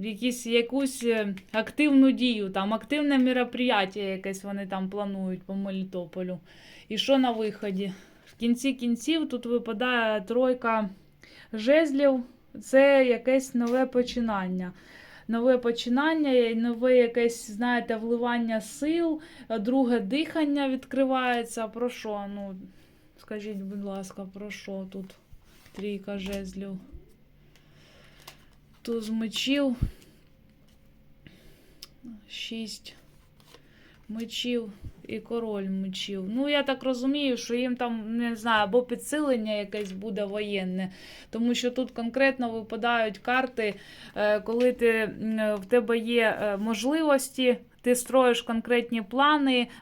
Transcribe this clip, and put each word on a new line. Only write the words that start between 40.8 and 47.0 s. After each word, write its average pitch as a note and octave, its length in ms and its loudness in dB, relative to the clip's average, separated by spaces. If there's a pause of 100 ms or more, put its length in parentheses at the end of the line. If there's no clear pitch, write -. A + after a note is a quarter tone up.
Тому A#3 260 0
що B3 160 0
тут B3+ 200 -2
конкретно B3+ 580 0
випадають A3+ 680 -2
карти, B3 580 -2 (400)
е, G#3 240 2
коли A#3+ 320 2
ти, A#3+ 180 2
м, A3 640 0
в F#3+ 100 -8
тебе A#3 320 2
є, A3+ 440 2
е, G3+ 160 0
можливості, B3+ 1000 2 (280)